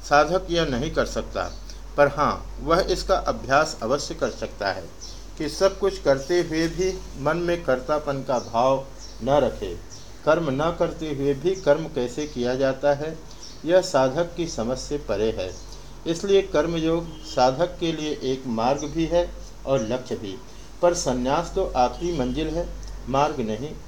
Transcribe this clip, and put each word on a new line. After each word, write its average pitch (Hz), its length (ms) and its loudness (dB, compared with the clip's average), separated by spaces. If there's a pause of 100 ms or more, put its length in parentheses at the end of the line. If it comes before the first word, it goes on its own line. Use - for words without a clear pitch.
साधक 151 420 6
यह 165 140 4
नहीं 143 260 0
कर 131 160 2
सकता, 95 440 -4 (460)
पर 143 120 8
हाँ, 127 520 0
वह 160 200 4 (100)
इसका 185 260 2
अभ्यास 131 680 2
अवश्य 143 320 -2
कर 127 160 -2
सकता 101 420 -4
है 92 120 -6 (540)
कि 151 100 -4
सब 190 300 2
कुछ 190 200 0
करते 143 420 2
हुए 160 280 0
भी 185 240 0 (260)
मन 147 180 2
में 170 280 0
कर्तापन 135 580 0
का 131 160 0
भाव 135 460 2 (380)
न 139 180 4
रखे। 104 340 0 (500)
कर्म 160 280 4
न 151 260 0
करते 160 360 -2
हुए 139 200 0
भी 165 200 0
कर्म 156 300 4
कैसे 139 420 -4
किया 123 280 -2
जाता 135 400 2
है, 156 220 -4 (480)
यह 175 160 6
साधक 151 560 2
की 170 100 -2
समझ 127 320 -2
से 147 200 -4
परे 110 320 0
है। 95 220 -4 (540)
इसलिए 190 360 4
कर्मयोग 165 680 0 (180)
साधक 135 540 2
के 165 120 0
लिए 151 300 -2
एक 131 240 -2
मार्ग 127 380 0
भी 156 220 -2
है 175 220 2 (380)
और 131 220 2
लक्ष्य 127 280 -4
भी, 98 200 -8 (460)
पर 175 120 6
संन्यास 139 600 0
तो 190 220 0
आखिरी 143 420 2
मंजिल 131 300 -2
है, 170 200 -2 (400)
मार्ग 143 320 2
नहीं। 110 320 -4 (160)